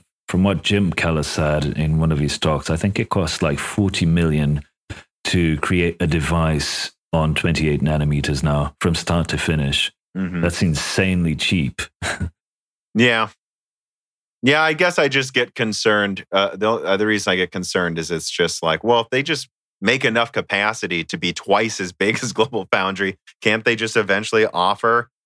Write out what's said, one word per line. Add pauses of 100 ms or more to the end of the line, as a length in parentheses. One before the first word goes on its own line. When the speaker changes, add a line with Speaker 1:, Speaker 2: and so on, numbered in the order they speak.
(260)
Speaker 1:
from
what
Jim
Keller
said
in
one
of
his
talks,
I
think
it
costs,
like,
forty
million (640)
to
create
a
device (220)
on
twenty-eight
nanometers
now,
from
start
to
finish. (240)
Speaker 2:
Mm-hmm.
Speaker 1:
That's
insanely
cheap. (200)
<laughs> (600)
Speaker 2:
Yeah. (1120)
Yeah,
I
guess
I
just
get
concerned.
Uh,
the,
uh,
the
reason
I
get
concerned
is
it's
just
like,
well,
if
they
just (320)
make
enough
capacity
to
be
twice
as
big
<laughs>
as
GlobalFoundry, (240)
can't
they
just
eventually
offer (160)